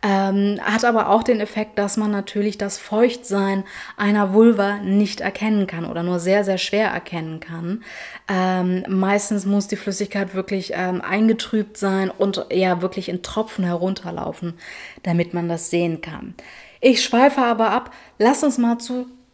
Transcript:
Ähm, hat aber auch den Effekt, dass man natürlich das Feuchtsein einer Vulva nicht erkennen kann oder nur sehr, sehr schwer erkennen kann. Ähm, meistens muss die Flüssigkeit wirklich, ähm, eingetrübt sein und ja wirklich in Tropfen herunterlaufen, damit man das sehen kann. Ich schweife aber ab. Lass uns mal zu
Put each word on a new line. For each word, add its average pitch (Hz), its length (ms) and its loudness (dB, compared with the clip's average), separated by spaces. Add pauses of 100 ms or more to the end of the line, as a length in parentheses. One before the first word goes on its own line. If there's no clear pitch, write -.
Ähm, 196 580 2
hat 214 240 0
aber 226 240 2
auch 220 140 6
den 233 160 2
Effekt, 214 400 -6
dass 202 180 -2
man 214 140 0
natürlich 202 460 -4
das 196 200 -6
Feuchtsein 202 840 0 (340)
einer 202 360 2
Vulva 202 440 6
nicht 202 440 0
erkennen 202 460 0
kann 170 180 -6
oder 165 180 -4
nur 175 160 -2
sehr, 190 240 2
sehr 190 140 0
schwer 202 320 0
erkennen 160 500 -8
kann. 170 440 -8 (440)
Ähm, 185 600 0
meistens 196 580 0
muss 202 220 2
die - 80 -4
Flüssigkeit 196 600 -6
wirklich, 190 400 -4
ähm, 180 260 -2
eingetrübt 220 760 0
sein 190 320 0
und 196 420 0
ja 180 300 2
wirklich 180 280 -4
in 175 140 -6
Tropfen 220 400 -4
herunterlaufen, 175 920 -4 (480)
damit 170 300 0
man 170 160 -2
das 165 200 -4
sehen 170 320 0
kann. - 340 -14 (460)
Ich 247 220 6
schweife 269 380 4
aber 226 300 2
ab. 240 220 -4 (240)
Lass 262 260 4
uns 294 140 2
mal 233 220 2
zu 247 280 -8 (260)